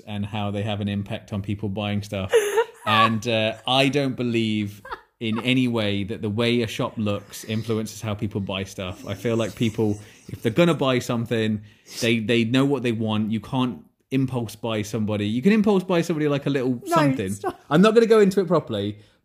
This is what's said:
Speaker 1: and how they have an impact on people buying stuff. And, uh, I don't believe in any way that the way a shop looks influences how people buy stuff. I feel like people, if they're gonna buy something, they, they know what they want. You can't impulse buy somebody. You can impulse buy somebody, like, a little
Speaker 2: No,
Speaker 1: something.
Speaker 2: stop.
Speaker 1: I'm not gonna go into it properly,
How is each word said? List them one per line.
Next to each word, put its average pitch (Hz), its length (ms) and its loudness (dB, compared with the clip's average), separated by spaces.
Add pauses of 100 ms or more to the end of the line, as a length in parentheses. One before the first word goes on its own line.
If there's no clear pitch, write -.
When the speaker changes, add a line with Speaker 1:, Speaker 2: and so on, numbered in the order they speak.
Speaker 1:
and 101 200 -4
how 104 260 -4
they 101 100 -2
have 104 180 -2
an 101 80 -2
impact 101 440 -6
on 101 100 -4
people 104 260 -4
buying 104 340 -2
stuff. 98 300 -4 (540)
And, 110 400 4
uh, 110 280 0 (120)
I 135 220 4
don't 135 280 0
believe 110 640 -2 (380)
in 110 200 -2
any 127 280 2
way 104 360 0
that 95 160 -8
the 107 80 -4
way 120 340 2
a 110 40 0
shop 117 320 -6
looks 104 460 -4
influences 110 580 -4
how 110 120 -6
people 104 260 -4
buy 95 240 -6
stuff. 92 420 -10
I 98 80 -6
feel 113 220 -2
like 113 180 -2
people, 107 440 0 (300)
if - 140 -12
they're 113 100 -2
gonna 170 220 4
buy 131 240 0
something, 113 640 -2 (380)
they, 117 180 2
they 117 260 2
know 131 220 2
what 139 160 0
they 123 100 0
want. 110 380 -2
You 110 100 -2
can't 123 420 -4 (280)
impulse 131 440 -2
buy 110 280 -4
somebody. 104 440 -2
You 113 140 -2
can 196 120 6
impulse 208 300 4
buy 175 200 2
somebody, 151 260 0
like, 143 180 0
a 143 40 2
little 131 240 0 (120)
Speaker 2:
No, 339 100 0
Speaker 1:
something. 131 360 2
Speaker 2:
stop. 190 260 -8 (120)
Speaker 1:
I'm 156 100 6
not 214 140 8
gonna 226 120 8
go 220 140 6
into 196 200 4
it 180 80 -2
properly, 107 500 0 (260)